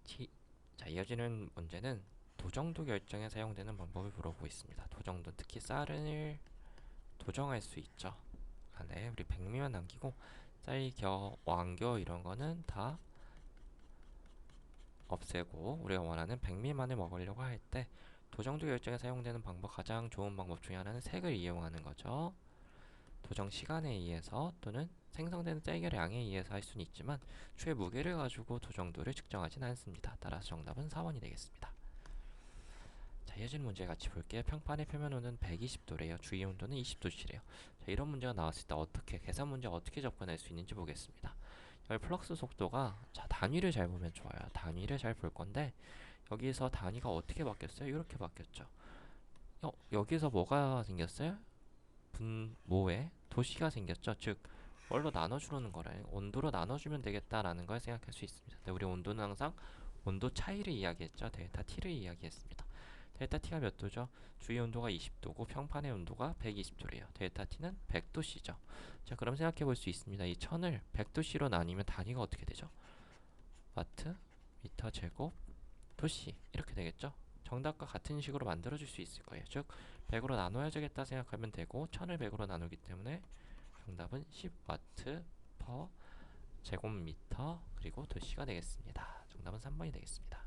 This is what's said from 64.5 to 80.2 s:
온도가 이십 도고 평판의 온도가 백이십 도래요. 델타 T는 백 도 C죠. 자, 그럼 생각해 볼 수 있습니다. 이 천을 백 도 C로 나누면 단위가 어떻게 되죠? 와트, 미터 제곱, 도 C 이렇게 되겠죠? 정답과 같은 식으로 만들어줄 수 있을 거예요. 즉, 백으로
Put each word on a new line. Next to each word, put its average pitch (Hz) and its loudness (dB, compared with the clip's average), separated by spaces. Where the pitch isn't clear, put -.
온도가 117 2
이십 - 0
도고 - -2
평판의 143 0
온도가 107 0
백이십 104 0
도래요. - -4
델타 95 0
T는 180 -2
백 - 4
도 160 2
C죠. - -2
자, - -2
그럼 120 4
생각해 160 4
볼 131 8
수 - -2
있습니다. 95 0
이 90 4
천을 165 2
백 - 2
도 160 6
C로 151 6
나누면 87 6
단위가 120 2
어떻게 - 0
되죠? - -4
와트, 151 0
미터 - -2
제곱, 110 0
도 - 4
C - 0
이렇게 - 0
되겠죠? 104 0
정답과 151 0
같은 147 -2
식으로 139 0
만들어줄 101 0
수 - -6
있을 - -8
거예요. - -6
즉, 143 0
백으로 123 4